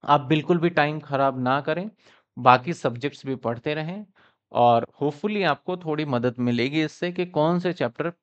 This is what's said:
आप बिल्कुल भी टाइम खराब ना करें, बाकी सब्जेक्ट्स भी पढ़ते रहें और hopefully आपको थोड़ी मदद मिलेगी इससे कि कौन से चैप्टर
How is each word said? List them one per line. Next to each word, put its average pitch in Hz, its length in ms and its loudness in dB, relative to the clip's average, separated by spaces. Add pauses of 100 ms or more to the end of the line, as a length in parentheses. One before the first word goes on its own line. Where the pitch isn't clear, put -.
आप 143 180 4
बिल्कुल 151 360 0
भी 165 120 2
टाइम 151 300 0
खराब 135 400 -2
ना 127 220 0
करें, 170 280 -6 (480)
बाकी 127 360 6
सब्जेक्ट्स 131 520 -6
भी 135 100 -4
पढ़ते 120 380 -4
रहें 170 320 -8 (460)
और 120 340 4 (160)
hopefully 196 440 -2
आपको 160 320 -2
थोड़ी 156 280 -4
मदद 123 340 -2
मिलेगी 123 440 0
इससे 175 280 -6
कि 180 140 -4
कौन 175 340 0
से 180 140 -2
चैप्टर 147 360 -4 (140)